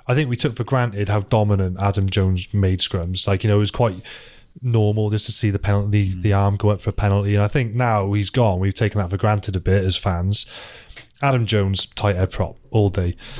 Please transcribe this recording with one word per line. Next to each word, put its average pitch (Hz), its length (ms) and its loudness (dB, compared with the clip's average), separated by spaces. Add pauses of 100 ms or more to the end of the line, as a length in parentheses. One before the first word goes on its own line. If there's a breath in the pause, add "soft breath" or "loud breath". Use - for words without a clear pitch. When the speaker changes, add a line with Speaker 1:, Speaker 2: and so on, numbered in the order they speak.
Speaker 1:
I 123 60 2
think 143 140 0
we 123 80 -2
took 123 200 -2
for 117 80 -4
granted 107 440 -2
how 104 120 0
dominant 98 600 2
Adam 98 300 0
Jones 95 420 0
made 92 280 2
scrums. 90 480 -2
Like, 98 160 0
you 107 40 2
know, 104 80 4
it 104 40 4
was 101 100 0
quite 113 240 0 (680 loud breath)
normal 107 480 2
just 107 160 -2
to 110 60 -2
see 104 180 0
the 98 80 -2
penalty, 101 540 2
Speaker 2:
Mm. 90 100 -8
Speaker 1:
the 104 100 2
arm 101 240 2
go 104 140 2
up 101 100 -2
for - 100 -4
a - 20 -8
penalty. 101 440 0
And 101 80 2
I 104 40 0
think 113 260 -2
now 110 400 0
he's 101 160 0
gone, 107 280 2
we've 95 160 0
taken 104 260 0
that 90 100 -2
for 98 60 -2
granted 104 380 0
a 90 60 0
bit 95 240 2
as 95 120 2
fans. 92 480 0 (800 loud breath)
Adam 127 240 2
Jones, 98 400 0
tight 101 300 -2
head 92 140 0
prop 82 260 -4 (140)
all 104 200 4
day. 90 260 -2 (240 loud breath)